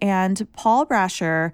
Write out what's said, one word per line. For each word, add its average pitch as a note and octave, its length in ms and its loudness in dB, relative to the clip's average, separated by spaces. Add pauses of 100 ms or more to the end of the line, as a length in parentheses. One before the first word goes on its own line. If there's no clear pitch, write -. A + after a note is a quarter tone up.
And G3 540 0
Paul B3 320 2
Brasher, E3+ 680 -2